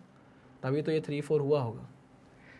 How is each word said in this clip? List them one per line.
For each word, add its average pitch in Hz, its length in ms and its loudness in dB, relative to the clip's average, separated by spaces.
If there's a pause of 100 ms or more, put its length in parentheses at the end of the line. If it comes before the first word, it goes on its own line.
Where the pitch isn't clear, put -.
(640)
तभी 139 200 0
तो 160 100 0
ये 156 80 2
थ्री, 147 200 -4
फ़ोर 147 200 2
हुआ 143 200 4
होगा। 123 280 -6 (720)